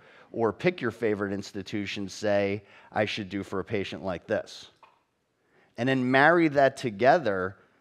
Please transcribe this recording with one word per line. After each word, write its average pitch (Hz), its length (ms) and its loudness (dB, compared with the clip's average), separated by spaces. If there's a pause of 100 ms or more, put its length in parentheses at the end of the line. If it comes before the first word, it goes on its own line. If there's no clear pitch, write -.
(320)
or 110 220 0
pick 180 260 -2
your 120 120 -2
favorite 104 420 -2
institution 101 760 -8
say 101 560 0 (300)
I 107 100 0
should 104 240 -4
do 98 160 -6
for 98 160 -6
a 90 60 -6
patient 98 400 -6
like 90 200 -8
this? - 460 -6 (1040)
And 123 120 -2
then 127 200 0
marry 156 380 6
that 139 300 4
together 107 800 2 (240)